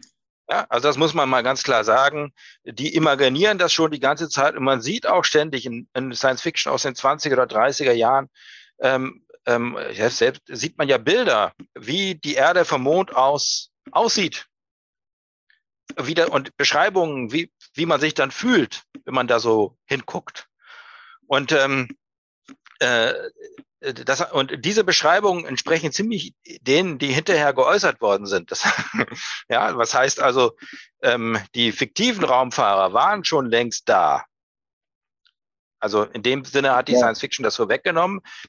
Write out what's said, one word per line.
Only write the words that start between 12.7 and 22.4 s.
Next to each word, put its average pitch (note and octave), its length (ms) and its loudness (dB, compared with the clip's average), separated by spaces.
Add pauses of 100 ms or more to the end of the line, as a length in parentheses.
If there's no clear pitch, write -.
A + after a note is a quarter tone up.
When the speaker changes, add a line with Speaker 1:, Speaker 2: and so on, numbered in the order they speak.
Speaker 1:
Mond E3+ 300 0
aus C3+ 580 0 (200)
aussieht. G#3+ 560 0 (1500)
Wieder, D#3+ 340 0
und C#3 240 -2
Beschreibungen, D3 800 0
wie, E3 180 -4 (220)
wie E3 120 -4
man D#3 140 2
sich D3+ 140 0
dann C3+ 180 -2
fühlt, G#3+ 520 0 (200)
wenn C3 100 -10
man B2 140 0
da A#2+ 120 4
so A2 460 0
hinguckt. - 640 -8 (800)
Und, C#3 240 0
ähm, C3+ 380 2 (920)